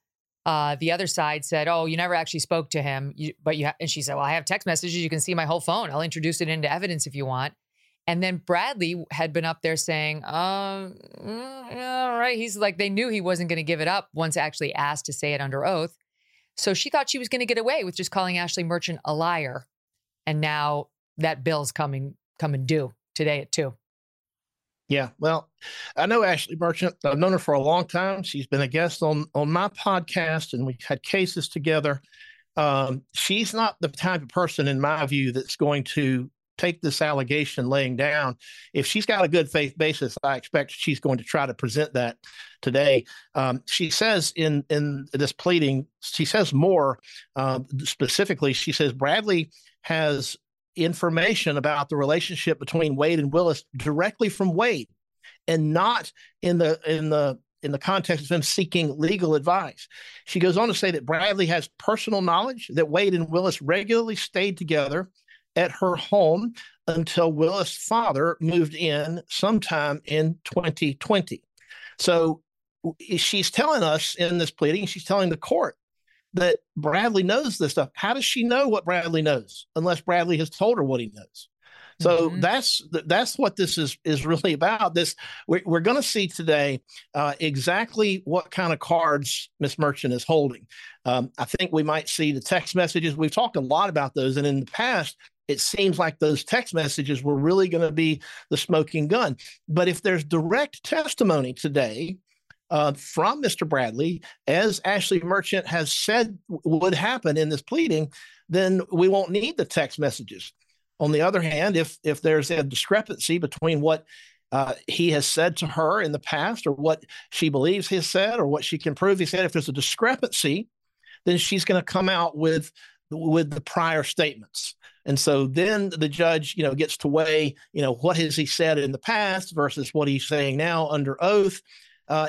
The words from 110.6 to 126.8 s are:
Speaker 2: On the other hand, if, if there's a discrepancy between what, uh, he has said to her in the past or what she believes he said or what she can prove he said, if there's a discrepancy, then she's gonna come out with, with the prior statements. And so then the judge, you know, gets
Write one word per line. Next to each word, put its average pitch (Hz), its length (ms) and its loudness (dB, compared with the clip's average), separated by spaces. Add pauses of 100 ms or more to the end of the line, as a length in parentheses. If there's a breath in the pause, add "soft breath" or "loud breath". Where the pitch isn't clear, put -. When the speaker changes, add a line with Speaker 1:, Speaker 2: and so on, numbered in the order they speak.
Speaker 2:
On 151 100 2
the 151 100 2
other 185 200 2
hand, 165 340 0
if, 160 280 -2
if 151 180 -2
there's 156 300 2
a 160 120 0
discrepancy 175 760 0
between 160 420 -2
what, 156 240 2 (460 loud breath)
uh, 131 240 0 (120)
he 170 240 2
has - 140 2
said 165 320 0
to 165 100 -4
her 160 320 0
in 160 120 -2
the 143 80 -4
past 175 480 -4
or 147 40 0
what 151 320 0 (280 loud breath)
she 160 180 0
believes 160 400 0
he 190 120 0
said 208 380 0
or 160 60 2
what 147 180 0
she 165 140 -4
can 151 180 -2
prove 196 240 2
he 170 60 2
said, 185 180 0
if 185 80 0
there's 151 160 -2
a 147 60 -4
discrepancy, 214 960 -2 (560 loud breath)
then 175 140 4
she's 185 260 0
gonna 180 160 2
come 190 260 0
out 170 300 0
with, 160 340 0 (380 loud breath)
with 160 400 2
the 143 120 -6
prior 165 420 0
statements. - 720 -4 (280 soft breath)
And 139 160 0
so 139 280 2
then 196 420 2
the 156 180 -2
judge, 160 480 0
you 165 60 -4
know, 139 140 0
gets 151 220 0